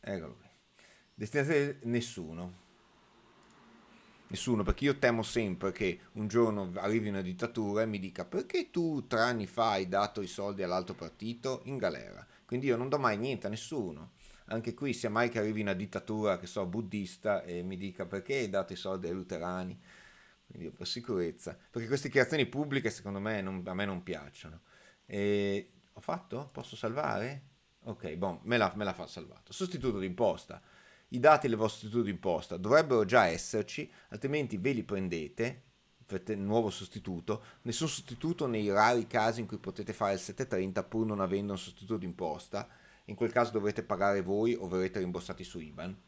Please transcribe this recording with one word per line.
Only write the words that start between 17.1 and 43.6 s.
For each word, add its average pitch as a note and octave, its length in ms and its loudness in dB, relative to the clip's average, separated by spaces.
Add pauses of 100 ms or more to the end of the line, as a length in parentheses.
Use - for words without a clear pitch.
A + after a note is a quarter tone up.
e F2 180 -6
mi F#2 140 -6
dica: F#2 280 -6
"Perché F#2+ 300 -4
hai A#2+ 160 0
dato F#2+ 220 -2
i F2+ 40 -8
soldi F#2+ 300 -4
ai E2+ 80 -2
luterani?" F#2 680 -4 (680)
Quindi - 200 -12
io - 60 -8
per - 140 -10
sicurezza, F2+ 720 -4 (120)
perché A2+ 180 -6
queste C3+ 200 0
dichiarazioni C3+ 380 6
pubbliche C#3 440 0
secondo G2+ 280 -6
me G#2 220 0
non, F#2+ 260 -4
a F#2 80 -4
me G2 100 0
non F#2 180 -4
piacciono. D#2 580 -10 (440)
E... G2+ 680 0 (200)
ho - 80 -20
fatto? D3 520 -6
Posso C3+ 240 -12
salvare? B2+ 680 -2 (420)
Ok, G2 300 -8
boh, F2 300 -2
me A#2 120 2
la, G2 200 4
me G#2 80 -2
la F#2+ 80 -2
fa F#2 140 -8
salvato. - 460 -16
Sostituto C3+ 460 -2
d'imposta. F#2 640 0 (500)
I B2 100 -4
dati D3+ 260 8
del A2+ 100 4
vostro G#2+ 240 2
sostituto A2 240 0
d'imposta F2+ 520 -2
dovrebbero A#2+ 480 6
già G2+ 220 8
esserci, - 640 -2 (180)
altrimenti C3+ 480 -2
ve G#2 160 2
li A2+ 100 0
prendete, F#2+ 800 -4 (420)
fate G2 280 -6
il G2+ 80 -2
nuovo G#2+ 300 2
sostituto. F#2+ 760 -6 (180)
Nessun D#3+ 260 -2
sostituto D#3 580 -4
nei G#2+ 240 2
rari A2 360 6
casi A2 340 2
in G#2+ 60 -4
cui G2+ 120 -8
potete G2 340 -8
fare G2 220 2
il F#2 60 -2
sette B2+ 280 -6
trenta F#2+ 340 0
pur A2 240 0
non G#2 140 0
avendo G2 320 0
un F#2+ 60 -4
sostituto G2+ 380 -6
d'imposta. F2+ 720 -6 (380)
In G#2+ 80 -8
quel A#2 180 0
caso A#2+ 200 4
dovrete G#2 320 0